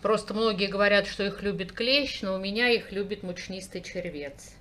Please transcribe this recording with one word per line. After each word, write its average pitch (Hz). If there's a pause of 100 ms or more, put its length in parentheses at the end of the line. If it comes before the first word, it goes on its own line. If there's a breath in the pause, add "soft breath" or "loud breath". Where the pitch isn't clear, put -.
Просто 214
многие 208
говорят, 196
что -
их 202
любит 185
клещ, 269
но 190
у 190
меня 208
их 226
любит 202
мучнистый 185
червец. 147